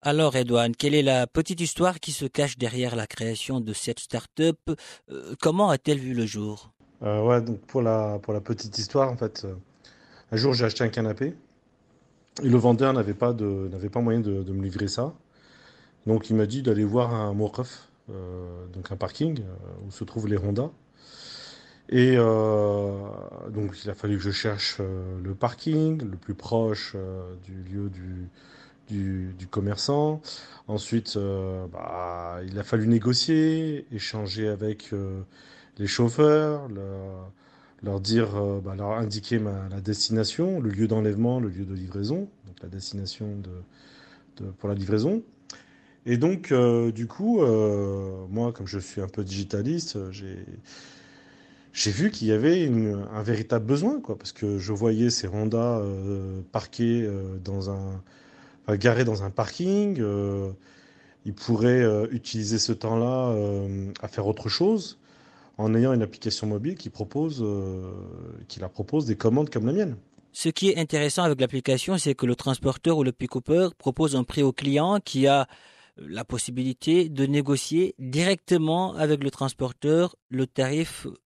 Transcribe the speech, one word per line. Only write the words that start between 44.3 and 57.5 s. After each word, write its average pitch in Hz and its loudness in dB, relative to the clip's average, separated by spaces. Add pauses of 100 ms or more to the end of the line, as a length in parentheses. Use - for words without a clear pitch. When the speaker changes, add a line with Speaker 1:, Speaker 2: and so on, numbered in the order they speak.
Speaker 2:
de, 95 -10
pour 101 -6
la 104 0
livraison. 107 2 (840)
Et 120 2
donc, 160 2
euh, 117 6
du 113 -6
coup, 214 2
euh, 101 2
moi, 117 -2
comme 98 -10
je 98 -6
suis 98 -8
un 95 -6
peu 104 -6
digitaliste, 104 -4
euh, 95 -8
j'ai, 95 -12 (1300)
j'ai - 0
vu 143 2
qu'il 110 -2
y - 6
avait 156 6
une, 110 2
un 107 -6
véritable 113 0
besoin, 180 2
quoi, 110 -8
parce - -14
que 101 -2
je 92 -6
voyais 113 2
ces 117 -2
Honda, 110 0
euh, 95 -4 (140)
parqués, 117 0
euh, 95 -4
dans 98 -4